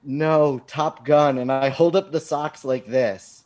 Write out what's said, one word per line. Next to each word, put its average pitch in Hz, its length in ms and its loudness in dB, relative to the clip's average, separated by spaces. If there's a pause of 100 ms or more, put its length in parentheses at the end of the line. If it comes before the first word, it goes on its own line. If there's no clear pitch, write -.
No, 151 640 0
Top 151 380 -6
Gun. 147 320 4
And 127 140 -4
I 135 180 0
hold 165 260 2
up 190 160 0
the 156 80 -4
socks 151 460 -8
like 127 220 -4
this. 110 580 -4